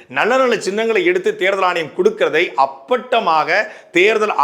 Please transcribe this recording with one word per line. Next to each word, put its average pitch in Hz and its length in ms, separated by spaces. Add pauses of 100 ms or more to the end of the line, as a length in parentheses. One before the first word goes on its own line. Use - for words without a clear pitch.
நல்ல 151 280
நல்ல 254 240
சின்னங்களை 214 440
எடுத்து 180 320
தேர்தல் 190 320
ஆணையம் 165 280
கொடுக்கிறதை 180 460 (220)
அப்பட்டமாக 214 840 (440)
தேர்தல் 208 520